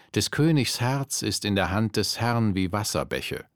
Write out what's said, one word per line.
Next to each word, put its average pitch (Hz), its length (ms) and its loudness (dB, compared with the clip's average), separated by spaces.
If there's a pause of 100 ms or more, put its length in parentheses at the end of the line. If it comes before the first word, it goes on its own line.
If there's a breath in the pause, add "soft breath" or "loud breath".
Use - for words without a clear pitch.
(160 loud breath)
"Des 104 160 0
Königs 147 480 2
Herz 131 440 -2
ist - 200 -2
in 101 140 0
der 90 140 2
Hand 107 260 0
des - 240 0
Herrn 117 340 2
wie 92 160 0
Wasserbäche. 69 720 -4 (120)